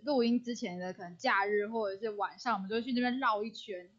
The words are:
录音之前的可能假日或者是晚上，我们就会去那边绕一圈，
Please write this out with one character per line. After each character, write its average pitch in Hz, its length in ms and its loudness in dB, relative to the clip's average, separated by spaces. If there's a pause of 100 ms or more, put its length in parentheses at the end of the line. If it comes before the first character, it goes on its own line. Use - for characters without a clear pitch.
录 269 180 4
音 240 180 4
之 240 140 -4
前 180 240 -6
的 185 140 -4
可 190 100 -12
能 175 140 -12
假 202 280 4
日 208 220 2
或 220 240 0
者 196 80 -8
是 220 120 -4
晚 202 280 -4
上， 233 140 0
我 202 60 0
们 190 100 -6
就 220 60 -2
会 233 60 0
去 254 120 -4
那 240 80 2
边 247 180 2
绕 220 240 2
一 220 80 -4
圈， 180 480 -10